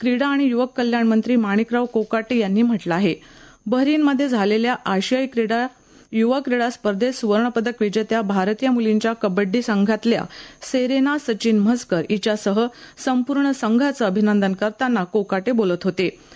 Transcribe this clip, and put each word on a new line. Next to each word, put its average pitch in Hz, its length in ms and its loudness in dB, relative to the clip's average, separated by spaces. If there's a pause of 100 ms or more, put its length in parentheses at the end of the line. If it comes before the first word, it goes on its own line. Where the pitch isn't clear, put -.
क्रीडा 247 260 0
आणि 277 180 2
युवक 254 320 0
कल्याण 240 300 0
मंत्री 220 300 2
माणिकराव 226 480 0
कोकाटे 226 520 -2
यांनी 208 260 2
म्हटलं 202 320 0
आहे. 175 200 2 (520)
बहरीनमध्ये 277 600 2
झालेल्या 226 560 0
आशियाई 196 420 0
क्रीडा, 233 400 -2 (460)
युवा 233 280 2
क्रीडा 247 300 -2
स्पर्धेत 214 420 -2
सुवर्णपदक 233 680 0
विजेत्या 220 420 0
भारतीय 202 460 0
मुलींच्या 226 440 2
कबड्डी 202 500 0
संघातल्या 214 640 0 (380)
सेरेना 269 560 0
सचिन 226 400 0
म्हसकर 208 520 0
हिच्यासह 214 560 0 (380)
संपूर्ण 277 460 0
संघाचं 262 560 0
अभिनंदन 202 460 2
करताना 214 520 -2
कोकाटे 196 480 -2
बोलत 185 320 0
होते. 185 340 -2 (180)